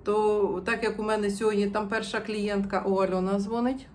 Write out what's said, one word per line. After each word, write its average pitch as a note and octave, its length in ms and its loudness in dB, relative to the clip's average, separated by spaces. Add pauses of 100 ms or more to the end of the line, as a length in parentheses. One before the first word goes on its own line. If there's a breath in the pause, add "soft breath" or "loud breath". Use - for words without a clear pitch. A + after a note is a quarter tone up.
То G#3 600 2
так F#3+ 180 -2
як G#3+ 160 -2
у G#3+ 40 -2
мене G#3+ 260 0
сьогодні G#3 380 2
там G#3 200 -2
перша A3 340 -2
клієнтка, G3+ 640 -2
о, G3 80 2
Альона F#3+ 440 2
дзвонить. A#3+ 560 -2